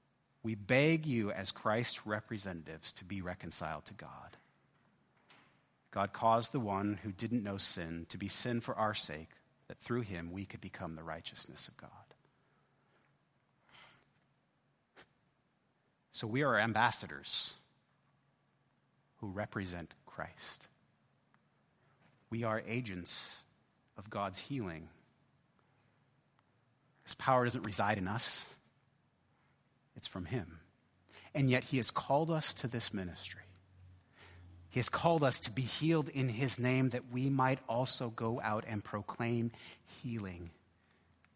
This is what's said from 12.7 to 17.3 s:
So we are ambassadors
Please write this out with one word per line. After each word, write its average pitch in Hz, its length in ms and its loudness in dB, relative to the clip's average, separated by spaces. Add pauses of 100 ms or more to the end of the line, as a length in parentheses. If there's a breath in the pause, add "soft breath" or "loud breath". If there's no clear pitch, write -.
So - 160 -4
we 123 160 2
are 123 160 4
ambassadors 107 960 2 (1700)